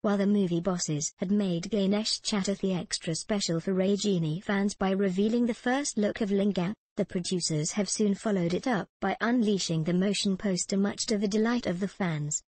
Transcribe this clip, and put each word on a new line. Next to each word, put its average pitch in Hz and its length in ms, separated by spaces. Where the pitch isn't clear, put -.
While 202 160
the 196 80
movie 190 340
bosses 170 560
had 190 160
made 190 360
Ganesh 202 520
Chaturthi 190 580
extra - 380
special 196 420
for 190 160
Rajini 185 680
fans 202 320
by 190 180
revealing 202 560
the 226 80
first 269 440
look 208 220
of 202 100
Linga, 196 440
the 202 80
producers 170 680
have 208 160
soon 208 260
followed 190 400
it 185 140
up 208 180
by 190 200
unleashing 208 640
the 170 120
motion 190 420
poster, 190 400
much 196 300
to 214 120
the 214 80
delight 220 400
of 175 140
the 196 80
fans. 151 600